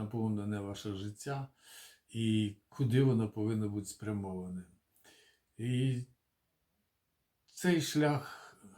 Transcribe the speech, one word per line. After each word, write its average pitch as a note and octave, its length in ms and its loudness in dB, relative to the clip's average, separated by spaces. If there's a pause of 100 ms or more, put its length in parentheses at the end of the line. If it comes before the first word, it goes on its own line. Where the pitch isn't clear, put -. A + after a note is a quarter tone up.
наповнене G#2 580 -2
ваше G2+ 340 -6
життя G#2 540 -8 (640)
і A2 460 2 (140)
куди C3 340 4
воно A2+ 260 4
повинно G#2+ 400 0
бути G2+ 160 -4
спрямоване. F#2+ 800 -6 (920)
І B2 440 0 (1500)
цей F3 280 4
шлях, - 720 0 (220)